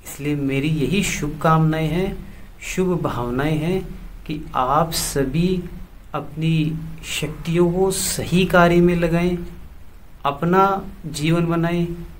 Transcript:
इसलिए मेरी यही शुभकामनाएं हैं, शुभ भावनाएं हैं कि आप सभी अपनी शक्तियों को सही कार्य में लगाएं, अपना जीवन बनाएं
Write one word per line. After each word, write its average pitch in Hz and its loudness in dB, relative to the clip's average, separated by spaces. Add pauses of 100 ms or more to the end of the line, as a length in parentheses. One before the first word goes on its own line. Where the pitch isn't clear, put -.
इसलिए 147 -4
मेरी 139 0
यही 160 2
शुभकामनाएं 160 2
हैं, 185 -2 (480)
शुभ 180 0
भावनाएं 135 -2
हैं 180 0 (440)
कि 156 -6 (140)
आप 143 2
सभी 165 0 (520)
अपनी 156 0 (320)
शक्तियों 170 0
को 190 2
सही 170 0
कार्य 175 6
में 175 6
लगाएं, 170 2 (880)
अपना 190 2 (160)
जीवन 160 2
बनाएं 170 2 (320)